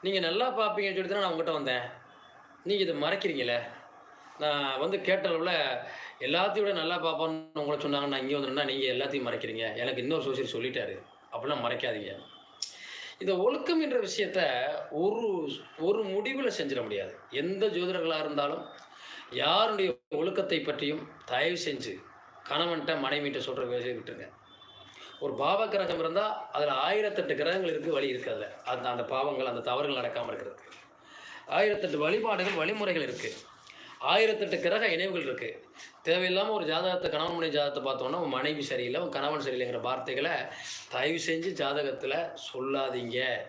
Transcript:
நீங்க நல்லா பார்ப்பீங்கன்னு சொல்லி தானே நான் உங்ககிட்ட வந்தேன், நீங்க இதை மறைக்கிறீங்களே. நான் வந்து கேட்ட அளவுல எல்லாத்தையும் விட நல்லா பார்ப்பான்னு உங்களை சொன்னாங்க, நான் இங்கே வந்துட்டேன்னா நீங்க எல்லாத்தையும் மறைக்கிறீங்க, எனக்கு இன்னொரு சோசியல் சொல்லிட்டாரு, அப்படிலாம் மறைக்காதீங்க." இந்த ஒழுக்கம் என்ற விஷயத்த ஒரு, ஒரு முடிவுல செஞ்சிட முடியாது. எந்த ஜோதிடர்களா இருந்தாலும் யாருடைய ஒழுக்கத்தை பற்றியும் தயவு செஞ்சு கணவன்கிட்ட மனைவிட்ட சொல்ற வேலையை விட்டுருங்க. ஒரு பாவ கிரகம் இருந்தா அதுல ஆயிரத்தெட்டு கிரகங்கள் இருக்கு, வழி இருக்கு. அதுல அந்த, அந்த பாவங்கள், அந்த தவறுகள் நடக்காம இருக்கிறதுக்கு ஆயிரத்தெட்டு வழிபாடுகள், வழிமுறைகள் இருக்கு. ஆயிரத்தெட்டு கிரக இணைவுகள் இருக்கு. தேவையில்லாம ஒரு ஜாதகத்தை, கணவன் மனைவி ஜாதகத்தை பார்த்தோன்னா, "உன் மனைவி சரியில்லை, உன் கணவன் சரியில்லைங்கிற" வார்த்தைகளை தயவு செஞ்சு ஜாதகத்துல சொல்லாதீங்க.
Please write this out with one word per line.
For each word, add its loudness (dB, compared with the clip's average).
நீங்க 2
நல்லா 2
பார்ப்பீங்கன்னு 0
சொல்லி 0
தானே 2
நான் 2
உங்ககிட்ட 0
வந்தேன், 0
நீங்க 2
இதை 0
மறைக்கிறீங்களே. 2
நான் 0
வந்து 0
கேட்ட 2
அளவுல 2
எல்லாத்தையும் 2
விட 2
நல்லா 0
பார்ப்பான்னு -2
உங்களை 0
சொன்னாங்க, 2
நான் 0
இங்கே 0
வந்துட்டேன்னா 0
நீங்க 0
எல்லாத்தையும் 0
மறைக்கிறீங்க, -4
எனக்கு -2
இன்னொரு 0
சோசியல் -2
சொல்லிட்டாரு, -2
அப்படிலாம் -4
மறைக்காதீங்க." -2
இந்த 2
ஒழுக்கம் 2
என்ற 2
விஷயத்த 0
ஒரு, 2
ஒரு 4
முடிவுல 0
செஞ்சிட -2
முடியாது. -4
எந்த 0
ஜோதிடர்களா 0
இருந்தாலும் 0
யாருடைய 4
ஒழுக்கத்தை 2
பற்றியும் -2
தயவு 2
செஞ்சு -4
கணவன்கிட்ட 0
மனைவிட்ட 0
சொல்ற -2
வேலையை -2
விட்டுருங்க. -10
ஒரு -2
பாவ 4
கிரகம் 0
இருந்தா 2
அதுல 2
ஆயிரத்தெட்டு 2
கிரகங்கள் 2
இருக்கு, 0
வழி 2
இருக்கு. -2
அதுல -4
அந்த, -2
அந்த -2
பாவங்கள், 0
அந்த -4
தவறுகள் 0
நடக்காம -2
இருக்கிறதுக்கு -10
ஆயிரத்தெட்டு 4
வழிபாடுகள், 2
வழிமுறைகள் 0
இருக்கு. -4
ஆயிரத்தெட்டு 4
கிரக 2
இணைவுகள் 0
இருக்கு. -4
தேவையில்லாம 4
ஒரு 0
ஜாதகத்தை, 2
கணவன் 0
மனைவி 0
ஜாதகத்தை 2
பார்த்தோன்னா, 0
"உன் 0
மனைவி 0
சரியில்லை, 0
உன் -2
கணவன் 0
சரியில்லைங்கிற" -2
வார்த்தைகளை -2
தயவு 0
செஞ்சு 0
ஜாதகத்துல 0
சொல்லாதீங்க. -2